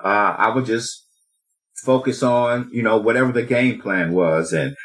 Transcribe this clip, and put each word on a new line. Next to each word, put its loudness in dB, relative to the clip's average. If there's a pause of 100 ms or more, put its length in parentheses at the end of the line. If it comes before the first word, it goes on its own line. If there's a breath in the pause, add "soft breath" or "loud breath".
uh, 0
I 2
would 0
just -4 (800)
focus 0
on, 0
you -2
know, 2
whatever 2
the 0
game 0
plan -2
was, 2
and -2 (100)